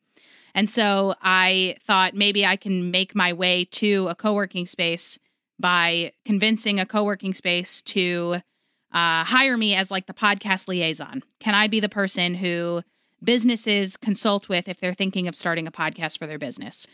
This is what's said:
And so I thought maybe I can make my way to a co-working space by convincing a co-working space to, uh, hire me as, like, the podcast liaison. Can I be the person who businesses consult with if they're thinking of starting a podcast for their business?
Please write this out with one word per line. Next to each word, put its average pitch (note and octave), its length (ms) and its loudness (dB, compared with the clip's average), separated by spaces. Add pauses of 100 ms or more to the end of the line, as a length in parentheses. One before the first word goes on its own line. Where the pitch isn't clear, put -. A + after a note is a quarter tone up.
(540)
And G3+ 140 2
so G3 540 4
I F#3 540 4 (100)
thought F#3 280 4
maybe G3+ 300 2
I F#3+ 120 4
can F#3 340 -2
make F#3+ 240 0
my F3+ 180 2
way F3+ 340 0
to G3 440 0
a F3 40 -6
co-working G3+ 520 -2
space E3+ 520 -4 (400)
by E3+ 540 2 (120)
convincing G#3+ 560 2
a F#3 40 0
co-working G3+ 480 -2
space F3 500 -2
to, F3 600 -2 (520)
uh, E3 300 2
hire B3+ 320 2
me G#3+ 180 0
as, F#3+ 160 0
like, F#3+ 160 -4
the F#3+ 60 -14
podcast G3+ 560 -2
liaison. D#3+ 540 -4 (180)
Can G#3+ 140 0
I G#3 120 4
be G#3+ 140 0
the G3+ 80 0
person F#3 460 -2
who E3+ 480 -2 (420)
businesses A3 720 0
consult G3+ 540 -2
with F3+ 180 -2
if F3+ 120 -12
they're F3+ 120 -2
thinking F#3+ 360 -4
of F3 60 -8
starting E3 320 -4
a D#3 60 -10
podcast D#3+ 460 -6
for D#3+ 80 -10
their D3+ 120 -10
business? - 560 -8